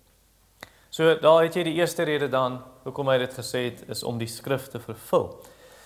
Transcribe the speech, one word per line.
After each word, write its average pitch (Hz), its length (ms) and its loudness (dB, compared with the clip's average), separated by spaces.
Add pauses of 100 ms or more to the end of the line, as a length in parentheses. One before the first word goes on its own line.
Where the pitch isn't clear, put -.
(920)
So, 160 240 4
daar 160 300 8
het 160 100 -4
jy 180 80 2
die 160 140 -2
eerste 170 260 0
rede 147 240 0
dan, 127 300 0 (260)
hoekom 135 240 -6
hy 131 140 4
dit 127 100 -6
gesê 123 380 -6
het, - 80 -12 (160)
is - 100 -10
om 120 160 -4
die 117 80 -6
skrif 131 400 -6
te 117 140 -12
vervul. - 480 -2 (560)